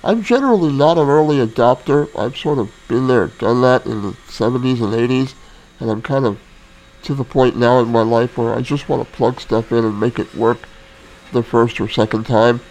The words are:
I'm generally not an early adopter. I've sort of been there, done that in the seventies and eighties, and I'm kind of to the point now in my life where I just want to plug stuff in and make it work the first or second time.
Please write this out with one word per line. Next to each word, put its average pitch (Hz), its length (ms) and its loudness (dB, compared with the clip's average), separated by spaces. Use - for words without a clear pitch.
I'm 214 200 -2
generally 233 500 2
not 151 240 2
an 147 100 2
early 151 300 2
adopter. 131 800 0
I've 120 180 -4
sort 151 240 -4
of 104 100 -4
been 127 180 0
there, 123 200 4
done 120 340 0
that 127 240 2
in 113 160 -6
the 98 140 -8
seventies 123 540 -2
and 107 120 -2
eighties, 127 420 0
and 113 100 -6
I'm 110 120 -4
kind 135 240 -2
of 101 120 -2
to 151 100 -6
the 139 100 -4
point 127 320 2
now 123 240 4
in 117 80 2
my 117 140 2
life 117 360 0
where 113 160 -2
I 117 60 -4
just 139 300 -6
want 123 180 -4
to - 80 -20
plug 127 240 -2
stuff 113 320 -4
in 117 140 2
and 107 120 -2
make 113 220 -2
it - 160 -8
work 113 320 -2
the 120 120 0
first 117 360 0
or 104 80 -4
second 110 380 -2
time. 120 340 2